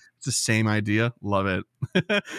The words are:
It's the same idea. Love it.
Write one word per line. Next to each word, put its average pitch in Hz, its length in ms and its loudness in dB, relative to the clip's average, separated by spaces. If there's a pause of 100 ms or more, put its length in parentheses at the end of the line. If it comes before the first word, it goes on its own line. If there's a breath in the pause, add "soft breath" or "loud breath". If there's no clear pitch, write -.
(180 soft breath)
It's - 80 -14
the 135 60 -4
same 110 360 2
idea. 107 540 0
Love 98 240 0
it. 156 760 -2 (160 loud breath)